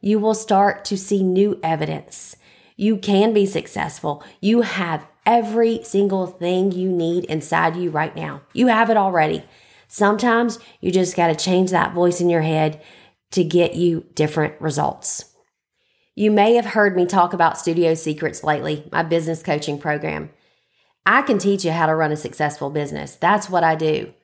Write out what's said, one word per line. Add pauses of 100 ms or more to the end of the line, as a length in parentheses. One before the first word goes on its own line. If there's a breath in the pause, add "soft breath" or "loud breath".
you
will
start
to
see
new
evidence. (400 soft breath)
You
can
be
successful. (180 loud breath)
You
have (200)
every
single
thing
you
need
inside
you
right
now. (120)
You
have
it
already. (440 soft breath)
Sometimes (220 loud breath)
you
just
gotta
change
that
voice
in
your
head (500 loud breath)
to
get
you (100)
different
results. (920)
You
may
have
heard
me
talk
about
Studio
Secrets
lately,
my
business
coaching
program. (720)
I
can
teach
you
how
to
run
a
successful
business.
That's
what
I
do (100)